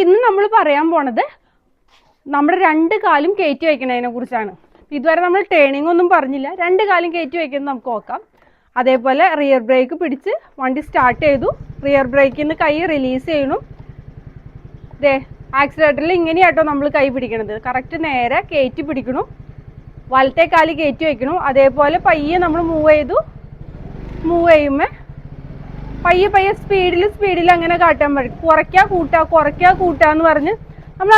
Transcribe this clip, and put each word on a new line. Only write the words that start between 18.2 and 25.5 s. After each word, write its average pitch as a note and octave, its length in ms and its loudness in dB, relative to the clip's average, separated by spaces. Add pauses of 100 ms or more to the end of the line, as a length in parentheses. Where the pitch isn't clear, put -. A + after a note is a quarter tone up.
കയറ്റി C#4 360 -2
പിടിക്കണം, C4+ 380 -6 (880)
വലത്തെ C4+ 400 2
കാല് D#4+ 260 2
കയറ്റി D#4 300 -2
വെക്കണം. C4 260 -4 (140)
അതേപോലെ C#4 480 2 (100)
പയ്യെ D#4 380 0
നമ്മൾ E4 140 -2 (120)
മൂവ് D#4 220 2
ചെയ്തു, D4+ 240 0 (1120)
മൂവ് E4+ 240 2
ചെയ്യുമ്പോ D4 340 2 (1200)